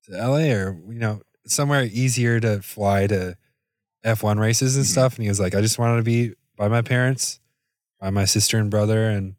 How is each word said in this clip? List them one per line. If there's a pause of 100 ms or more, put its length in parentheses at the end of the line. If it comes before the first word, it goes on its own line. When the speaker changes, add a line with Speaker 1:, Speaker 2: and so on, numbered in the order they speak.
Speaker 1:
to
L
A
or, (100)
you
know, (260)
somewhere
easier
to
fly
to (680)
F
one
races
and
Speaker 2:
Mm-hmm.
Speaker 1:
stuff.
And
he
was
like,
"I
just
wanted
to
be (220)
by
my
parents, (600)
by
my
sister
and
brother
and